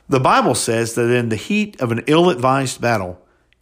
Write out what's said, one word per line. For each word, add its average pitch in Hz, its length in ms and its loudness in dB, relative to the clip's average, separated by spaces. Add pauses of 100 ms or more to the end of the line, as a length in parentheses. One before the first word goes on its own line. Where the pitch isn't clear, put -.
(100)
the 135 80 2
Bible 175 360 2
says 113 400 -2
that 120 160 0
in 120 180 0
the 110 80 -4
heat 208 460 -4
of 117 100 -2
an 117 140 -4
ill-advised 135 760 2
battle, 104 400 -4 (420)